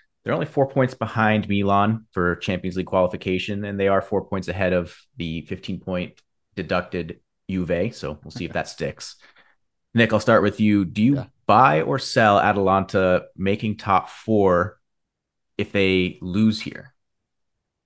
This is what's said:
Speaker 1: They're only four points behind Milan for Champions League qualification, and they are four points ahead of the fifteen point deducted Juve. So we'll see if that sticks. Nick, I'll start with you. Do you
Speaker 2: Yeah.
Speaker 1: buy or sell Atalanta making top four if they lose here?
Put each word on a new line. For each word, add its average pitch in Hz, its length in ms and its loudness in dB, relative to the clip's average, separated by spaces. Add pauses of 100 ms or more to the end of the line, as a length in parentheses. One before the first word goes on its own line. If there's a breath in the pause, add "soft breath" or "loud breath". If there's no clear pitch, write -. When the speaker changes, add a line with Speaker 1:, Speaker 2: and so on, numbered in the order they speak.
(240 loud breath)
Speaker 1:
They're 117 100 -4
only 165 120 -2
four 139 240 0
points 127 240 0
behind 107 560 0
Milan 101 640 0
for 87 240 0
Champions 92 400 -6
League 92 80 -4
qualification, 95 800 -2
and 101 120 -8
they 98 120 2
are 98 120 2
four 95 220 -4
points 92 240 -8
ahead 90 240 -2
of 87 240 -2 (220)
the 90 240 -8
fifteen 92 400 -10
point 90 400 -8 (340)
deducted 87 640 -6 (300)
Juve. 92 440 -2
So 76 300 -10
we'll - 80 -18
see - 140 -10
if 78 80 -10
that 80 160 -6
sticks. - 480 -10 (760 soft breath)
Nick, 113 180 4
I'll 107 80 4
start 107 240 4
with 101 160 -2
you. 104 240 4
Do 98 180 -4
you 135 140 4
Speaker 2:
Yeah. 90 100 -6 (220)
Speaker 1:
buy 139 340 6
or 139 180 -2
sell 107 380 4
Atalanta 95 920 2 (100)
making 104 400 -2
top 95 320 0
four 95 680 2 (800)
if 101 140 -6
they 95 500 0
lose 107 380 0
here? - 340 -14 (920)